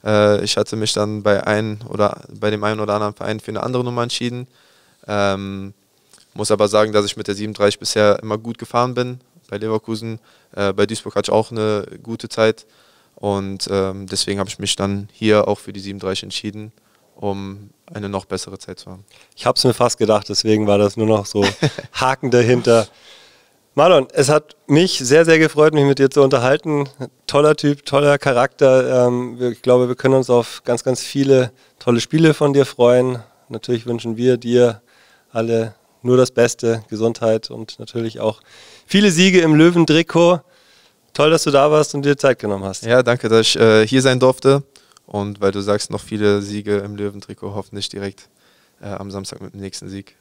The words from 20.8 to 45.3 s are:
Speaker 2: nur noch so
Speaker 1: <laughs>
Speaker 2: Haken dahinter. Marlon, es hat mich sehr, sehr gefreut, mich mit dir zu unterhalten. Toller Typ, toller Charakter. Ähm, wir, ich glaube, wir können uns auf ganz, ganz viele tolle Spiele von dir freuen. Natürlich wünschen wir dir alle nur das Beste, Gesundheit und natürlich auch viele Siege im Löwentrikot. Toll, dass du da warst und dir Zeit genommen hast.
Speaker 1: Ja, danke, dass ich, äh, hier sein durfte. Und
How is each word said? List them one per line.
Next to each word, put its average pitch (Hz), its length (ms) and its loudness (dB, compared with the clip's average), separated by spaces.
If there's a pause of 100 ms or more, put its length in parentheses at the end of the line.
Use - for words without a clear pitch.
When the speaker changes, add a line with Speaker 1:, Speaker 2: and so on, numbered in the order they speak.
Speaker 2:
nur 110 80 0
noch 107 180 0
so 104 180 -2 (280)
Speaker 1:
<laughs> - 240 -16
Speaker 2:
Haken 131 360 -2
dahinter. 120 560 2 (880)
Marlon, 151 380 4
es 139 160 0
hat 151 280 -2 (100)
mich 170 320 2
sehr, 139 260 4
sehr 165 140 4
gefreut, 151 360 4
mich 147 100 4
mit 139 160 2
dir 135 100 4
zu 143 120 2
unterhalten. 139 680 0 (380)
Toller 151 300 2
Typ, 143 300 -2
toller 143 320 2
Charakter. 127 880 2
Ähm, 123 320 -4
wir, 123 120 -2
ich 113 120 -14
glaube, 123 260 4
wir 123 60 -4
können 131 200 2
uns 131 140 2
auf 120 360 0
ganz, 123 180 -4
ganz 131 200 -2
viele 135 500 0 (260)
tolle 120 220 0
Spiele 156 340 2
von 147 180 0
dir 135 140 4
freuen. 123 560 2 (260)
Natürlich 117 380 -6
wünschen 117 300 -6
wir 123 220 2
dir 117 440 2 (500)
alle 113 420 -4 (280)
nur 123 140 2
das 127 160 4
Beste, 117 560 0
Gesundheit 110 600 -2
und 113 280 -16
natürlich 113 420 -10
auch 110 200 -4 (460)
viele 202 260 4
Siege 185 280 4
im 160 140 4
Löwentrikot. 165 840 4 (720)
Toll, 147 180 2
dass 165 140 2
du 151 60 -2
da 139 200 4
warst 151 240 2
und 143 80 -4
dir 143 140 2
Zeit 131 240 0
genommen 98 240 -4
hast. 95 200 -10
Speaker 1:
Ja, 120 180 4
danke, 120 260 0
dass 113 120 6
ich, - 160 0
äh, 110 300 6
hier 131 160 2
sein 127 160 2
durfte. 135 460 2 (420)
Und 101 340 -8